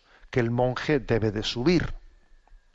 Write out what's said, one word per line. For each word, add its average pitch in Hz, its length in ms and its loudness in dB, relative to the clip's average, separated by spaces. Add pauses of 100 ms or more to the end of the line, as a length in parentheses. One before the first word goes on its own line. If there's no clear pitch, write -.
(300)
que 127 100 0
el 117 100 2
monje 123 480 0
debe 110 320 0
de 104 120 -4
subir. 123 520 0 (800)